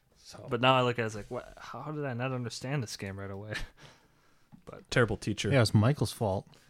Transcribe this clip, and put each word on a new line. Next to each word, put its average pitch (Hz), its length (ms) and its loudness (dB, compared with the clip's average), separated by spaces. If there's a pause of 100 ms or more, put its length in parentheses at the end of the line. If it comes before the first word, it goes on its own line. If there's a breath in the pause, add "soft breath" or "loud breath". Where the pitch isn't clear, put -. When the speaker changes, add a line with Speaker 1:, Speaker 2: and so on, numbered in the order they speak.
(180 loud breath)
Speaker 1:
So - 320 -20
Speaker 2:
But 117 100 -2
now 131 140 6
I 127 80 4
look 123 160 2
at 120 40 0
it, 110 40 0
it's 110 80 -6
like, 101 160 -12
"What? - 260 -10
How 143 360 -12
did 147 120 -6
I 131 100 -4
not 127 180 -2
understand 127 500 -4
this - 140 -8
game 98 200 -8
right 98 140 -10
away?" 101 280 -8
<laughs> - 1040 -16
But - 260 -16
Speaker 1:
terrible 110 260 4
teacher. - 340 -2
Speaker 3:
Yeah, 139 100 6
it's 110 140 4
Michael's 110 360 4
fault. 101 380 -2 (220 soft breath)